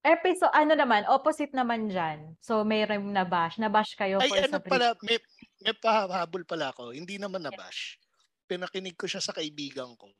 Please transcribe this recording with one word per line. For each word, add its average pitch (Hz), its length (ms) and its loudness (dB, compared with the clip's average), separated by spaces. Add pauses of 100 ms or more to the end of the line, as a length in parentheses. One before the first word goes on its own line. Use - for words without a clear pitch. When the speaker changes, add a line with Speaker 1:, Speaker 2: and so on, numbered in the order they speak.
Speaker 1:
Episode, 339 500 4
ano 302 220 6
naman, 240 340 4
opposite 285 460 2
naman 233 340 -2
dyan. 160 540 -4
So, 220 220 0
may 214 200 2
rem-, 208 300 -2
nabash. 180 460 0
Nabash 214 340 2
kayo 196 240 -2
Speaker 2:
Ay, 262 160 2
Speaker 1:
for 294 80 2
Speaker 2:
ano 269 80 2
Speaker 1:
sa 294 140 -2
pre- - 80 -6
Speaker 2:
pala, 247 160 4 (160)
may, 226 160 0 (420)
may 220 160 -2
pahabol 185 680 0
pala 156 280 -4
ako. 120 240 -12
Hindi 180 220 -12
naman 190 260 -8
Speaker 1:
Yeah. 135 80 -8
Speaker 2:
nabash. 92 460 -12 (480)
Pinakinig 180 500 -8
ko - 80 -10
siya 185 160 -4
sa - 160 -6
kaibigan 143 580 -8
ko. 104 140 -20 (100)